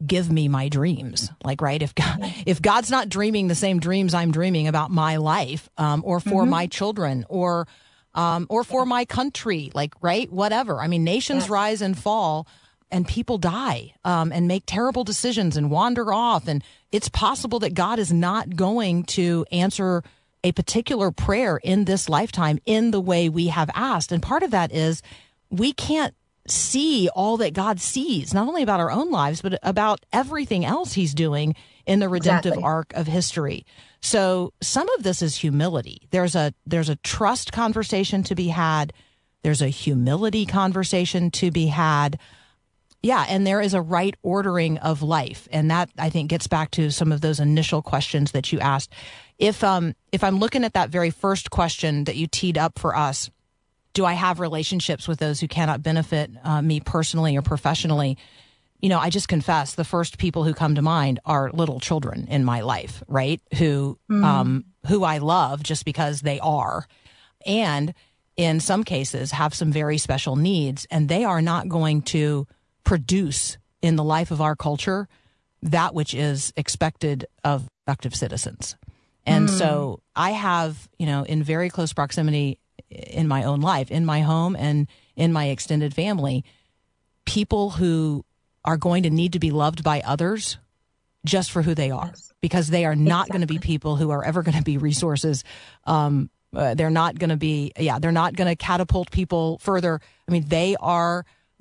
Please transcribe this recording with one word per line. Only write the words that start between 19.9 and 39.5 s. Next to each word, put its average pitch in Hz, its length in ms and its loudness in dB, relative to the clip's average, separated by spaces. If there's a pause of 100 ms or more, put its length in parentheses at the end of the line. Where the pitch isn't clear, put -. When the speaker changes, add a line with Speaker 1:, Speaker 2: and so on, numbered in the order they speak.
Speaker 1:
a 180 80 2
particular 202 640 0
prayer 202 460 0
in 190 260 2
this 190 240 0
lifetime 156 580 2
in 220 240 4
the 208 100 2
way 175 280 2
we 170 200 0
have 160 240 0
asked. 214 380 -2
And 170 120 0
part 320 200 0
of 349 80 0
that 180 220 0
is 160 280 0 (500)
we 233 220 0
can't 302 420 -2 (320)
see 269 680 0
all 214 240 0
that 214 140 0
God 196 280 -2
sees, 262 520 -2
not 202 160 2
only 330 140 -2
about 202 180 2
our 165 100 0
own 277 200 -2
lives, 156 320 0
but 185 200 -4
about 208 500 0
everything 254 520 -2
else 247 280 -2
he's 165 220 0
doing 151 400 0 (320)
in 196 140 4
the 196 80 2
redemptive 175 440 2
Speaker 2:
Exactly. - 120 -2
Speaker 1:
arc 160 300 -2
of 165 120 -2
history. 160 600 -2 (340)
So 185 520 0 (100)
some 320 280 -2
of 494 120 0
this 185 180 -2
is 156 160 -2
humility. 151 760 -2
There's 180 240 2
a, 151 200 0 (120)
there's 160 240 0
a 147 60 -2
trust - 560 -2
conversation 214 720 0
to 196 100 -4
be 175 140 -2
had. 160 440 0 (500)
There's 151 200 2